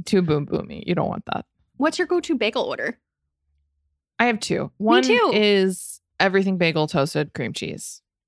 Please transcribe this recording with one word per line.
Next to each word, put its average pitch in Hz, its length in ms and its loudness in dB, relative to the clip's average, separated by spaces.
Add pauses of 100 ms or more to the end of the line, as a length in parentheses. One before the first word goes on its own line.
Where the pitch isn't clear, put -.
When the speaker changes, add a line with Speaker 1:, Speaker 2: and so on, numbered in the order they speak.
Speaker 1:
Too 196 160 2
boom 151 260 2
boomy. - 400 -6
You 175 80 0
don't - 140 0
want - 240 -8
that. - 140 -4 (320)
Speaker 2:
What's 320 200 0
your 359 80 -2
go-to 339 300 0
bagel 233 280 -2
order? - 340 -6 (1200)
Speaker 1:
I 233 80 2
have 226 140 0
two. 147 240 -4
Speaker 2:
Me 143 140 -10
Speaker 1:
One 233 240 4
Speaker 2:
too. 415 300 4
Speaker 1:
is 196 680 2 (200)
everything 190 380 2
bagel 160 280 2
toasted 151 460 -2
cream 113 220 -6
cheese. - 480 -10 (260)